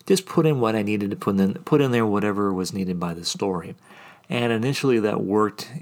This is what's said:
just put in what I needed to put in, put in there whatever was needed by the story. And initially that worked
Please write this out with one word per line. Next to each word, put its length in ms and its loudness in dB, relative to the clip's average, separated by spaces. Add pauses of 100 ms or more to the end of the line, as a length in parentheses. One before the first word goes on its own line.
just 200 2
put 200 2
in 140 2
what 140 2
I 80 0
needed 280 -2
to 60 -6
put 220 0
in, 160 4
put 260 2
in 100 2
there 160 2
whatever 460 0
was 200 -4
needed 260 -4
by 140 -4
the 120 -10
story. 500 -4 (540)
And 240 0
initially 480 2
that 220 0
worked 480 0 (120)